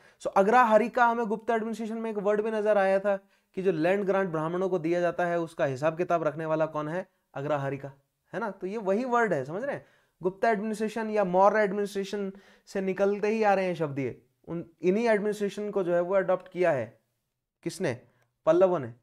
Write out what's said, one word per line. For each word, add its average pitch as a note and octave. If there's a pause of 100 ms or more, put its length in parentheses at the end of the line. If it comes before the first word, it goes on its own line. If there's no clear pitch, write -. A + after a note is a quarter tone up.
(220)
So, -
अग्रहारिका A#3+
हमें A#3
गुप्ता A3
एडमिनिस्ट्रेशन A3
में A3+
एक G#3
वर्ड G#3
भी A3
नजर G#3+
आया F#3+
था G3 (420)
कि F#3+
जो F#3
लैंड F3+
ग्रांट G3
ब्राह्मणों E3+
को F3+
दिया E3+
जाता F3
है F3
उसका E3
हिसाब C#3+
किताब F3
रखने D#3
वाला D#3
कौन D3+
है? F3+ (240)
अग्रहारिका, C#3 (420)
है F3
ना। A3
तो F#3
ये G3+
वही G#3
वर्ड A#3
है, C3+
समझ F3
रहे C#4
हैं, - (360)
गुप्ता F#3+
एडमिनिस्ट्रेशन A3
या G#3+
मौर्य G3
एडमिनिस्ट्रेशन G3+ (340)
से -
निकलते G3
ही A3
आ G3+
रहे F#3+
हैं F3
शब्द, D3
ये B2 (260)
उन, E3 (160)
इन्हीं G3+
एडमिनिस्ट्रेशन G#3
को G3
जो F3
है F3
वो F3
अडॉप्ट F#3
किया E3+
है B2 (600)
किसने? D#3+ (440)
पल्लवों F#3
ने। A#2+